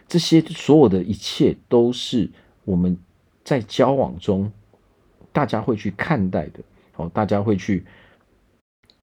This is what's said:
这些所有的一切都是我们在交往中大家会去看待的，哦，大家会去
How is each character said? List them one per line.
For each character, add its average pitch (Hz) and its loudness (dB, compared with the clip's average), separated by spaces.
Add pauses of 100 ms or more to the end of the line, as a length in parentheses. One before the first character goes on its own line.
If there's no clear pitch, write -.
这 175 0
些 165 4
所 156 2
有 120 8
的 92 0
一 98 -4
切 - -2 (120)
都 120 4
是 123 -4 (340)
我 98 -2
们 90 0 (460)
在 143 -2
交 123 0
往 113 -2
中 101 -2 (800)
大 147 0
家 110 -4
会 117 -2
去 101 -6
看 98 -2
待 92 -4
的， - -18 (320)
哦， 85 -8
大 107 -2
家 101 0
会 104 0
去 92 -4 (1160)